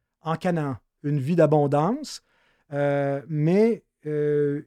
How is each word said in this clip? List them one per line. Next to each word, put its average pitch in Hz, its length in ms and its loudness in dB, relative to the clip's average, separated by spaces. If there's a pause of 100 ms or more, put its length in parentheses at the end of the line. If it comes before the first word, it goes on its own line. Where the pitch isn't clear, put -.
(220)
en 160 140 -4
Canaan, 160 420 -2 (240)
une 147 180 -2
vie 143 160 -2
d'abondance, 156 840 2 (500)
euh, 143 560 -2
mais, 175 560 2 (220)
euh, 147 600 -2